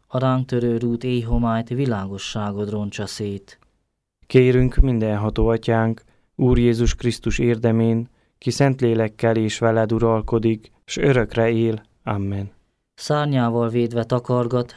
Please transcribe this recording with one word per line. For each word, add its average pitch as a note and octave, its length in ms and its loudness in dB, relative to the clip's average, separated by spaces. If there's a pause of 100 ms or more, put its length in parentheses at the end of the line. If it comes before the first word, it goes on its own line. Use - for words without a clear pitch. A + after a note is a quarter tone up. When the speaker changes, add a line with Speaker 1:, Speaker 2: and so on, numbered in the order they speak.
Speaker 1:
a - 120 -6
ránk C3 280 0
törő A#2 320 0
rút A#2+ 260 -4
éjhomályt A#2 640 -2
világosságod G#2 1000 -4
roncsa G#2 360 -6
szét. G2+ 520 -10 (680)
Speaker 2:
Kérünk, B2+ 500 4
mindenható A2 720 2
Atyánk, A2+ 580 0 (300)
Úr B2+ 240 2
Jézus A#2+ 360 2
Krisztus - 440 -2
érdemén, A#2 680 0 (300)
ki - 120 -6
Szentlélekkel A#2 880 0
és A2 220 -2
veled A2+ 340 0
uralkodik, A2+ 800 0 (120)
s - 120 -12
örökre A#2 540 2
él. A2+ 320 0 (200)
Amen. G2+ 500 -6 (420)
Speaker 1:
Szárnyával B2 760 0
védve A#2 360 0
takargat, B2 720 -2